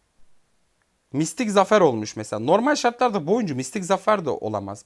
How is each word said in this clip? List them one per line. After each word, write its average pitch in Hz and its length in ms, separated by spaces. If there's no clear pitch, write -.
Mistik 165 380
Zafer 202 300
olmuş 117 360
mesela. 107 240
Normal 208 340
şartlarda 240 520
bu 180 80
oyuncu 196 220
Mistik 175 280
Zafer 196 400
de - 60
olamaz. 101 560